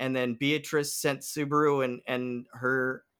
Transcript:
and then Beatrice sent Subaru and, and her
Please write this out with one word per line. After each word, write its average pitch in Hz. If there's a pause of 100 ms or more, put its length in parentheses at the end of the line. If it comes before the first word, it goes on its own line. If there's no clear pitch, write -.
and 131
then 127
Beatrice 143
sent 139
Subaru 143
and, 123
and 123
her 127 (160)